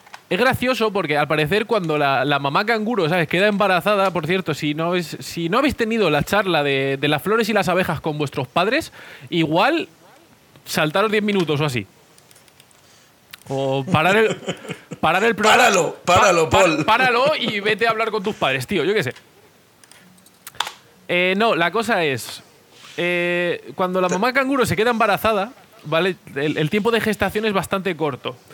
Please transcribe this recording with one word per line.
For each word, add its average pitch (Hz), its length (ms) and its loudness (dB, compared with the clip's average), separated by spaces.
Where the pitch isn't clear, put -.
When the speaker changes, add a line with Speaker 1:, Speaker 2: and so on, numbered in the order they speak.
Speaker 1:
Es 180 80 0
gracioso 240 540 0
porque 156 260 -2
al 147 100 0
parecer 160 380 0
cuando 175 320 -2
la, 135 260 2
la 143 140 2
mamá 143 260 0
canguro, 214 440 0
¿sabes? 165 200 0
Queda 190 200 2
embarazada, 196 640 2
por 165 140 -4
cierto, 180 280 -2
si 147 200 -4
no 160 120 -4
habéis, 175 340 -4
si 165 300 -6
no 214 80 2
habéis 277 180 0
tenido 220 320 0
la 147 140 2
charla 190 400 0
de, 139 360 0
de 143 100 0
las 147 140 0
flores 214 280 0
y - 20 -2
las 202 160 2
abejas 175 320 0
con 156 160 -4
vuestros 139 320 -4
padres, 226 440 0
igual 175 600 0
saltaros 185 460 0
diez 214 120 0
minutos 180 380 0
o 151 60 0
así. 123 200 -4
O 135 360 -2
parar 175 320 2
el, 214 200 2
Speaker 2:
<laughs> - 320 -16
Speaker 1:
parar 170 240 2
el 233 100 2
programa. 214 300 4
Speaker 2:
Páralo, 190 400 2
páralo, 175 440 4
Speaker 1:
Pa-, 185 120 4
pa-, 190 40 8
Speaker 2:
Paul. 156 220 2
Speaker 1:
páralo 254 500 2
y 220 240 -4
vete 214 260 0
a 226 40 2
hablar 220 200 -2
con 208 120 -4
tus 196 140 -4
padres, 135 300 0
tío, 165 180 0
yo 190 100 0
qué 208 80 2
sé. 127 120 -4
Eh, 180 280 0
no, 214 200 2
la 170 160 0
cosa 208 320 0
es, - 380 -4
eh, 175 760 -2
cuando 185 260 -2
la 185 80 2
mamá 190 240 0
canguro 262 320 0
se 151 120 0
queda 226 160 2
embarazada, 214 600 0
¿vale? 165 320 0
El, 143 220 -2
el 151 140 0
tiempo 214 200 0
de 226 120 2
gestación 208 420 -2
es 220 80 0
bastante 190 440 -2
corto. 131 380 -4